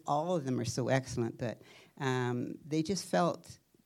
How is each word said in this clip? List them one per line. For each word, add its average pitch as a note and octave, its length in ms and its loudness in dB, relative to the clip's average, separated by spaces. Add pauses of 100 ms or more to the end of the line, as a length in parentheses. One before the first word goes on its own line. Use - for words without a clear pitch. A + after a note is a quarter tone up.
all D#3+ 300 2
of C#3 80 -2
them B2 160 0
are A#2 40 0
so A#2+ 240 0
excellent, B2+ 480 0
but, A#2 240 -6 (400)
um, B2+ 540 0 (120)
they D#3 160 0
just F3+ 220 -2
felt - 540 0 (280)